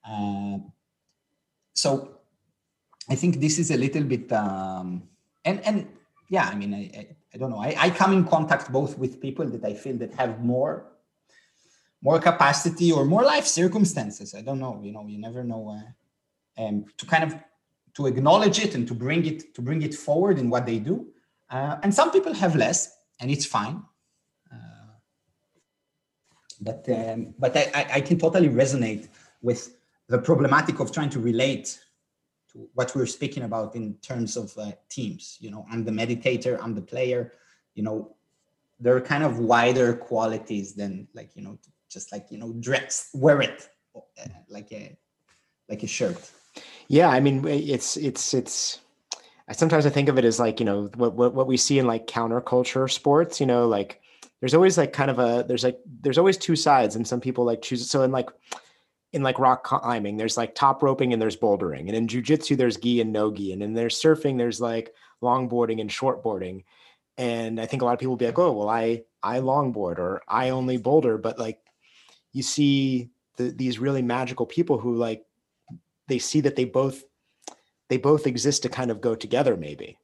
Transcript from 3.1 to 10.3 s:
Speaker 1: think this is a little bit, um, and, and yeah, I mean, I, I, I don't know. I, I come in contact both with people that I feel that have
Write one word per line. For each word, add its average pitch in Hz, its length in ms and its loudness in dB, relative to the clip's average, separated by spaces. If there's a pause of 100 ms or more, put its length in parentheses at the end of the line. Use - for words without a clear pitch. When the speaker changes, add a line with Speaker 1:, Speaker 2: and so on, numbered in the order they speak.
Speaker 1:
think 147 240 2
this 151 180 2
is 160 140 0
a 135 60 2
little 139 260 0
bit, 123 300 -2
um, 92 720 -4 (420)
and, 196 200 0
and 214 220 0 (420)
yeah, 180 220 2
I 107 40 -8
mean, 101 180 -6
I, 101 40 -6 (220)
I, - 80 -18 (260)
I 110 40 -16
don't 127 120 -6
know. 110 100 -8
I, 131 180 -4
I 170 120 4
come 190 240 4
in 185 120 6
contact 156 460 0
both 135 260 -2
with 127 240 -6
people 139 260 -6
that 117 160 -8
I 104 100 -4
feel 131 240 -8
that 117 180 -8
have 117 280 -4